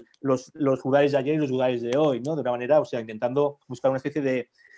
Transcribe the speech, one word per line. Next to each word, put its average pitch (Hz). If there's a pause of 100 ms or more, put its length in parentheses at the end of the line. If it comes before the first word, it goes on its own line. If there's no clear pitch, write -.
(220)
los, 131
los 135
gudaris 143
de 139
ayer 139
y -
los 147
gudaris 127
de 117
hoy, 143
¿no? 151
De 143
una 123
manera, 123
o 135
sea, 123
intentando 123
buscar 131
una 131
especie 143
de, 131 (280)